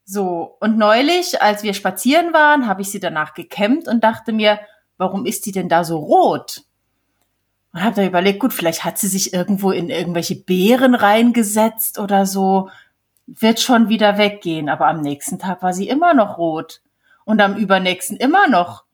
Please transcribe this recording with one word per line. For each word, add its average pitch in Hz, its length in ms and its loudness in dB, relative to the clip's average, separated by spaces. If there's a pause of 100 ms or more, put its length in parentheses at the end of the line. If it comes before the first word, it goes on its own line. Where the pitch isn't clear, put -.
So, 185 560 -6
und 214 180 0
neulich, 277 640 2
als 208 200 2
wir 208 120 -4
spazieren 285 580 0
waren, 294 340 4
habe 196 140 -2
ich 196 100 -8
sie 196 100 -10
danach 156 340 -6
gekämmt 208 540 -2
und 233 140 0
dachte 226 300 0
mir, 214 260 2 (380)
„Warum 190 300 -4
ist - 180 -8
die 202 80 -10
denn 185 160 -4
da 170 160 2
so 160 140 -4
rot?“ 196 640 0 (1120)
Und 170 100 -4
hab 220 100 0
dann 196 120 0
überlegt, 185 340 0
gut, 254 140 -2
vielleicht 165 300 -4
hat 170 120 -6
sie 202 120 -4
sich 185 260 -4
irgendwo 190 360 -2
in 170 200 -4
irgendwelche 170 460 -4
Beeren 240 580 2
reingesetzt 220 1040 2
oder 196 260 0
so, 190 460 0 (560)
wird 226 340 0
schon 226 300 2
wieder 208 260 2
weggehen. 175 540 -2
Aber 156 160 0
am 160 160 0
nächsten 143 360 -8
Tag 185 240 -8
war 180 120 -2
sie 190 140 -6
immer 330 260 2
noch 208 240 0
rot 160 420 -6 (460)
und 214 160 2
am 202 140 0
übernächsten 185 600 -2
immer 349 320 2
noch. 175 460 0